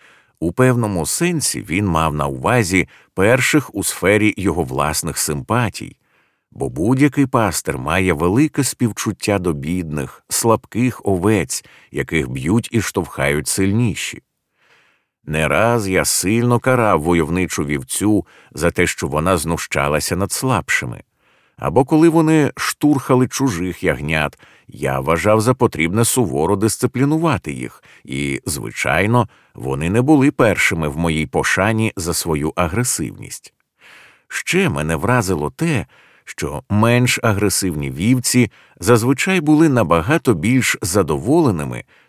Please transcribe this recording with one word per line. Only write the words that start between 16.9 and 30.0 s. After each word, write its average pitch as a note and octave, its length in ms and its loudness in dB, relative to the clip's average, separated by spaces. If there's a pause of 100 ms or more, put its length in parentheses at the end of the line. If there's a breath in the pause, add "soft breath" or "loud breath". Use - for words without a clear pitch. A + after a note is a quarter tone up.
войовничу E2+ 600 0
вівцю D2 640 -2 (260 soft breath)
за E2 180 0
те, F2+ 160 0
що - 220 -4
вона D#2+ 280 2
знущалася D2+ 800 -2
над G2 160 -4
слабшими. - 720 -4 (560)
Або - 260 0
коли D#3 240 4
вони D#3 480 4
штурхали C3 720 2
чужих F#2 540 -4
ягнят, D2+ 560 -2 (300 soft breath)
я C2+ 320 -4
вважав E2+ 400 2
за A#2+ 140 2
потрібне G#2+ 500 2
суворо F2 520 0
дисциплінувати C3+ 960 0
їх, - 300 -12 (220 soft breath)
і, C#2 420 -6
звичайно, D2+ 800 -2 (260 soft breath)
вони C2+ 360 -6
не A2+ 120 2